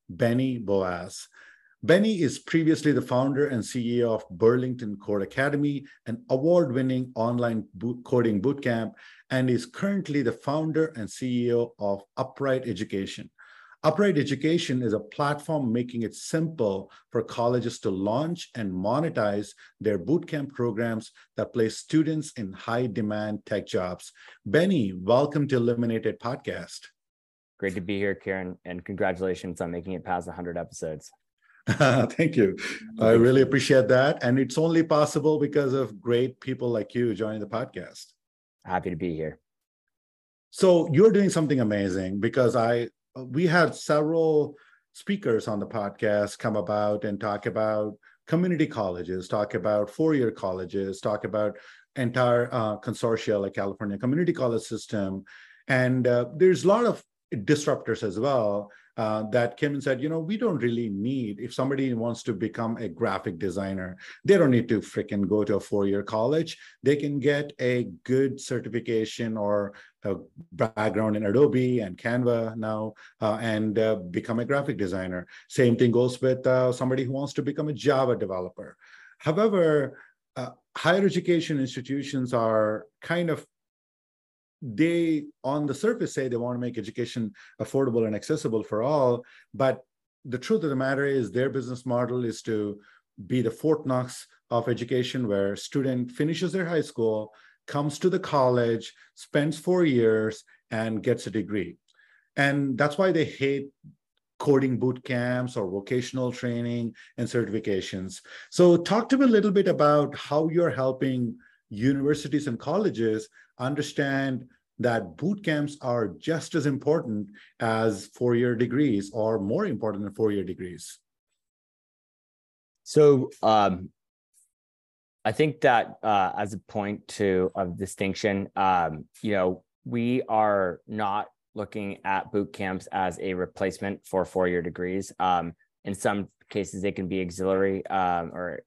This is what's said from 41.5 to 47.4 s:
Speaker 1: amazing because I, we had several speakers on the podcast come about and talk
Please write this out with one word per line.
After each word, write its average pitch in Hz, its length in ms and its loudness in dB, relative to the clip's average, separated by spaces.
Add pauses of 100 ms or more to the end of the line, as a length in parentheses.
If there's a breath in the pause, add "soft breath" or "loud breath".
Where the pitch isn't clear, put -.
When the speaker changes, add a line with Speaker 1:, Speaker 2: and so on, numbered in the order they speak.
Speaker 1:
amazing 98 640 0
because 117 340 2
I, 120 320 2 (280)
we 127 300 -2
had 165 300 4
several 151 800 2 (380 soft breath)
speakers 127 540 -2
on 107 120 -2
the 98 80 -6
podcast 104 720 -2
come 110 160 -2
about 104 500 0
and 101 160 -4
talk 104 240 -4